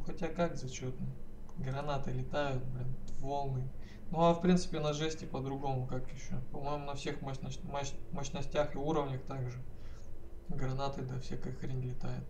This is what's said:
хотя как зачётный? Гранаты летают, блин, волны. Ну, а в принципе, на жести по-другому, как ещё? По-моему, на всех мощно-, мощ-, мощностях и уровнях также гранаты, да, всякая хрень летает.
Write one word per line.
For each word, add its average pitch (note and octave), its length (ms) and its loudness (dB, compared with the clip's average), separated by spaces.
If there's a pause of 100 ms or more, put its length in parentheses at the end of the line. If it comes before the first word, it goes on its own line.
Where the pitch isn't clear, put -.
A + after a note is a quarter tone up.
хотя E3 240 0
как E3+ 260 2
зачётный? C3 540 -4 (480)
Гранаты C#3 540 0
летают, C3 540 0
блин, B2+ 280 2 (260)
волны. C3+ 480 0 (440)
Ну, D#3+ 100 4
а E3+ 140 8
в E3+ 60 -4
принципе, F3 380 6
на D3+ 140 2
жести D#3 320 0
по-другому, C3 640 -2
как B2+ 260 0
ещё? - 260 0 (120)
По-моему, C#3+ 340 -2
на C#3+ 80 -4
всех C#3+ 300 -4
мощно-, C3+ 260 -4 (140)
мощ-, C#3 320 -2 (160)
мощностях C#3 640 0
и - 20 0
уровнях C#3 460 0
также B2+ 360 -4 (880)
гранаты, C3 520 2
да, B2+ 160 -2
всякая C3 360 -2
хрень C3 280 0
летает. B2+ 480 0